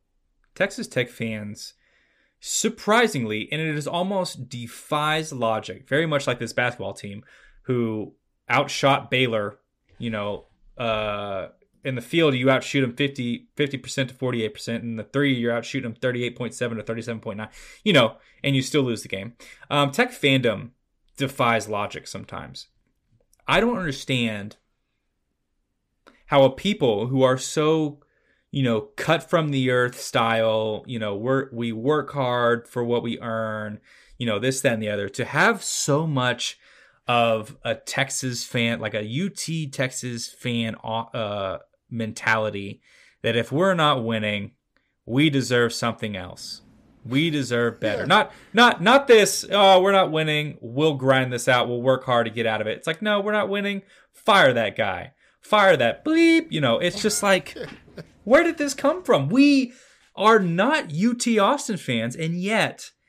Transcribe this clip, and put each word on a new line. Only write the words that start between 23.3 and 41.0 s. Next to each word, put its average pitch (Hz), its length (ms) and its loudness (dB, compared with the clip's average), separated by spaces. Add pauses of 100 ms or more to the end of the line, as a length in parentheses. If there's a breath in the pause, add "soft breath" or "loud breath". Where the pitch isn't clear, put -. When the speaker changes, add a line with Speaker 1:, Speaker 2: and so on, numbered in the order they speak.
Speaker 1:
I 151 120 2
don't 233 180 0
understand 120 800 -4 (1700 soft breath)
how 139 160 8
a 135 60 8
people 131 580 0
who 131 160 2
are 127 140 4
so, 156 640 0 (520)
you 139 120 0
know, 113 180 2 (140)
cut - 340 0
from 160 200 2
the 131 200 0
earth 123 300 0
style, 113 840 0
you 127 120 -10
know, 107 180 -4
we're, 131 360 0
we 117 220 -4
work 139 380 -2
hard 123 560 0
for 123 180 -4
what 120 180 0
we 117 160 -6
earn, 107 600 -6 (380 soft breath)
you 123 80 -6
know, 107 140 0
this, 131 220 0
that, 123 120 2
and 110 80 -4
the 107 80 -4
other, 101 200 -4
to 117 160 -6
have 185 360 2
so 151 460 -2
much 127 500 -2 (480 soft breath)
of 117 580 2
a 117 120 -2
Texas 131 720 -4
fan, 117 340 -2
like 107 140 -6
a 107 100 -4
U 135 260 -4
T 160 380 -6
Texas 127 640 -6
fan, 117 520 -4
uh, 107 760 -6 (320)